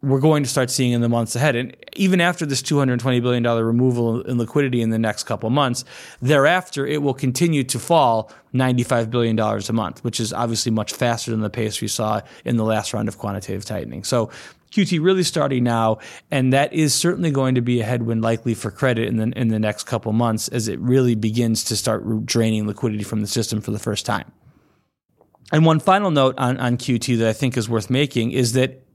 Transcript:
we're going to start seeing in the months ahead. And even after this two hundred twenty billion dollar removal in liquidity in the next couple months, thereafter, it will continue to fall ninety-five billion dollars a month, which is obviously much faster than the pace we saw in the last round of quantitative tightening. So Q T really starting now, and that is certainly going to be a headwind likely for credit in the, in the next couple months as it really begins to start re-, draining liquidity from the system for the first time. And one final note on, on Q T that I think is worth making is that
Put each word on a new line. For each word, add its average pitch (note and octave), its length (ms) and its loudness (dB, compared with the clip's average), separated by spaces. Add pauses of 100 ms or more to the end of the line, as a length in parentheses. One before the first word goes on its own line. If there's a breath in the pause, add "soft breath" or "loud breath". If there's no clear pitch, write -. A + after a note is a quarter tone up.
we're C3+ 180 2
going D3 240 4
to B2+ 40 -4
start C3 220 0
seeing B2 220 2
in A#2+ 80 2
the A#2 80 2
months A#2 260 0
ahead. C3 220 2
And B2 180 -4 (220)
even F#3 240 2
after E3+ 240 0
this C#3 180 -2
two D3 160 0
hundred B2+ 220 2
twenty B2 180 2
billion B2 240 2
dollar A#2 220 2
removal A#2+ 560 2
in B2 180 -2
liquidity B2 440 0
in A2+ 80 0
the A2+ 80 0
next A2 260 -2
couple A2 240 -4
months, B2+ 360 0 (360 loud breath)
thereafter, C#3+ 640 2
it D3 160 -2
will C#3 120 0
continue C#3 500 0
to B2+ 140 -6
fall A#2+ 520 2 (220 loud breath)
ninety-five B2 580 2
billion A#2 240 0
dollars G#2+ 360 -2
a - 20 0
month, G#2+ 320 -4
which A#2 160 -4
is A2 140 -4
obviously A2+ 360 -2
much A2 220 -2
faster A#2+ 380 -2
than A2 100 -2
the G#2 100 -4
pace A2 300 -4
we A2 80 -6
saw G#2+ 320 -2 (240 loud breath)
in A#2 140 0
the A2 60 0
last A2 280 -2
round G#2+ 160 -4
of G2+ 80 -8
quantitative G2 480 -8
tightening. E2 400 -10
So A#2 260 0 (400 loud breath)
Q G3+ 140 2
T E3+ 140 0
really F#3 240 2
starting C#3 420 0
now, A2+ 340 2 (320 loud breath)
and C3 220 2
that C#3 220 2
is D#3 200 2
certainly E3+ 360 0
going C3+ 240 0
to B2 80 2
be A#2+ 180 0
a A2 40 -2
headwind A#2 360 -2
likely A2+ 320 0
for G#2+ 180 -4
credit A2+ 380 0
in A2+ 80 -2
the, A2 200 0
in A#2 120 0
the A2 100 2
next G#2+ 260 -2
couple A2+ 280 -4
months A2+ 360 0
as A2+ 200 -4
it - 100 -6
really B2 360 2
begins A2 500 0
to A#2 100 -4
start A2 300 -2
re-, A2 180 -2
draining A2 440 0
liquidity G#2 360 -4
from G#2 200 -4
the G#2 40 -4
system A2+ 360 -4
for - 80 -8
the G#2+ 80 -4
first - 260 -4
time. G#2+ 260 -4 (1200 soft breath)
And D#3+ 140 6
one D#3+ 160 6
final F#3+ 300 4
note C3+ 260 4
on, C3 220 0
on B2 180 0
Q A#2+ 220 -2
T A#2+ 180 0
that A2+ 120 2
I A2 40 2
think B2 240 -2
is A2 120 -2
worth A2+ 200 -2
making B2+ 440 0
is A#2 200 0
that C3 300 0 (120)